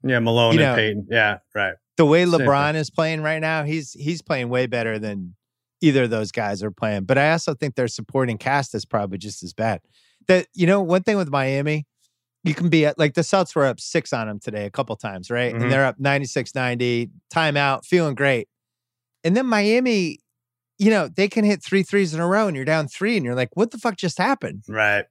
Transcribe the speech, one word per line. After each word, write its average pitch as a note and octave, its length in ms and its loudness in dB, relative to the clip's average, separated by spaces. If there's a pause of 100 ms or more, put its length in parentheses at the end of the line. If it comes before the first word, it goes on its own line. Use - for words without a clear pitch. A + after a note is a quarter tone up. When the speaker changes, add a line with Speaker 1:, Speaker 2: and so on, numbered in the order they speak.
Speaker 1:
Yeah, C3 160 2
Malone A#2 360 4
Speaker 2:
You A2+ 80 6
Speaker 1:
and C#3 80 4
Speaker 2:
know, A#2+ 40 0
Speaker 1:
Peyton. G#2+ 340 -2
Yeah, G#2+ 280 2 (180)
right. G2 200 -2 (220)
Speaker 2:
the E3 80 6
way E3+ 200 6
Speaker 1:
Same F3 160 2
Speaker 2:
LeBron C#3+ 320 2
Speaker 1:
thing. - 80 -2
Speaker 2:
is C#3+ 80 -6
playing D#3+ 320 -2
right D#3 180 -2
now, D#3 240 -2
he's, D3+ 300 -6
he's D#3 280 -6
playing B2+ 280 -4
way B2+ 160 0
better A2+ 340 -4
than G2+ 360 -8 (460)
either C3+ 220 4
of A#2 60 0
those A2 220 -2
guys G2+ 320 -4
are G#2+ 80 -4
playing. G#2 340 -4
But C3 120 2
I D3 140 4
also E3 220 -2
think C3+ 220 -6
their B2+ 120 -2
supporting A#2+ 500 -4
cast C3+ 380 -2
is G#2 100 -4
probably G2+ 320 -4
just G2 260 -12
as F2 100 -14
bad. G#2+ 260 -2 (480)
That, F#3 260 4
you F3 140 2
know, G3 140 4
one F#3 220 0
thing G#3+ 140 0
with F3 120 -2
Miami, C#3 560 -2 (580)
you D#3 120 0
can E3+ 140 0
be D#3+ 160 6
at, D3 120 0
like, D3 180 2
the E3+ 60 2
Celtics F#3 340 0
were D3 100 4
up B2+ 140 0
six - 340 -4
on A2+ 160 -4
'em G#2 100 -8
today G#2 260 -8
a G#2 60 -6
couple A#2 240 -6
times, F#2+ 340 -12
right? A#2+ 240 -2
Speaker 1:
Mm-hmm. A#2 100 -2
Speaker 2:
And B2+ 80 0
they're C3+ 140 2
up C3 140 -2
ninety-six C#3 560 -2
ninety, B2 540 -2 (240)
timeout, C#3+ 520 0
feeling E3 300 0
great. C3 320 0 (760)
And E3+ 140 2
then C4 100 0
Miami, G#3+ 720 0 (600)
you G3+ 100 6
know, G3+ 180 2
they F#3+ 200 0
can G#3 160 0
hit G#3 200 2
three F#3+ 200 0
threes F#3+ 300 0
in D#3+ 60 -4
a E3+ 80 0
row G#3 200 2
and E3+ 80 -4
you're C3 100 -6
down D#3 220 0
three A3 300 -2
and D3 80 -2
you're A#2+ 100 -2
like, B2+ 200 -2
"What A3 160 0
the B3+ 80 -14
fuck A3+ 180 -4
just F3+ 220 -4
happened?" G3+ 480 -2
Speaker 1:
Right. G#2 440 0